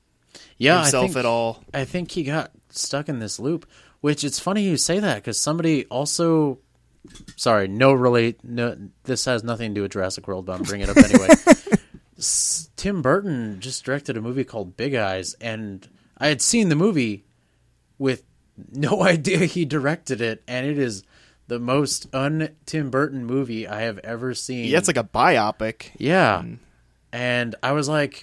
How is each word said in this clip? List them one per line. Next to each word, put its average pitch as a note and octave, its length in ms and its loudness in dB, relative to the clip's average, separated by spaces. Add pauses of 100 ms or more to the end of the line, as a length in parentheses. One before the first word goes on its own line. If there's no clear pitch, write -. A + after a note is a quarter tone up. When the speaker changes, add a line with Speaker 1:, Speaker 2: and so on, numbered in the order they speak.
(580)
Speaker 1:
Yeah, D3 200 6
I E3+ 40 4
Speaker 2:
himself C3+ 240 4
Speaker 1:
think, E3 100 -2
Speaker 2:
at B2 100 0
all. A#2 380 -2 (100)
Speaker 1:
I C#3 100 -2
think F3 280 -8
he F3 120 -4
got C#3+ 260 -4 (180)
stuck - 400 -6
in C#3+ 100 -4
this G#2+ 220 -8
loop, D3 260 -4 (360)
which D3 220 0
it's C#3+ 140 -4
funny G3+ 240 -2
you F#3 140 0
say F3 240 0
that C#3+ 240 -2
'cause A2+ 160 -4
somebody D#3+ 460 0
also, D3 720 0 (800)
sorry, G#2+ 320 2
no, B2 240 4
really, A#2+ 500 2
no, A#2+ 340 -4 (280)
this B2+ 200 -4
has A#2+ 180 -2
nothing A#2 280 -6
to G2+ 40 -6
do G2+ 80 -2
with G2 100 -4
Jurassic F#2+ 360 -6
World, F#2 180 -8
but F#2 140 -6
I'm - 40 -4
bringing - 240 -4
it - 80 2
up C#4+ 80 12
anyway. - 260 6
Speaker 2:
<laughs> - 880 4
Speaker 1:
S-, - 580 -4
Tim F#3+ 260 -4
Burton B2+ 580 -2
just B2+ 240 -10
directed C#3 320 -6
a A2 40 -6
movie B2 240 -4
called G2 320 -12
Big C3+ 180 -4
Eyes, F#2+ 460 -4
and A2 460 -10 (320)
I C#3+ 100 2
had D3+ 140 0
seen A3+ 260 2
the D#3 80 4
movie D3 480 0 (760)
with C3 260 -2 (480)
no D3+ 300 0
<laughs> - 20 4
idea F3 420 2
he F3 180 -2
directed C#3 560 -2
it, A2+ 260 -4
and B2+ 200 -6
it C#3+ 120 -2
is A2+ 240 -2 (460)
the A#2+ 100 -4
most B2+ 560 -2
un-Tim D3+ 760 -4
Burton C3+ 340 -2
movie A#2 420 -4
I G#2 160 -8
have A2+ 180 -6
ever A#2 340 -8
seen. B2 320 -8
Speaker 2:
Yeah, C#3 120 2
it's - 80 0
like E3 120 0
a A#2 60 0
biopic. A2 920 0
Speaker 1:
Yeah. B2 480 2
Speaker 2:
Mm. A#2 140 -14 (540)
Speaker 1:
And A#2+ 500 -2
I B2+ 100 0
was D3 160 0
like, D3+ 340 -2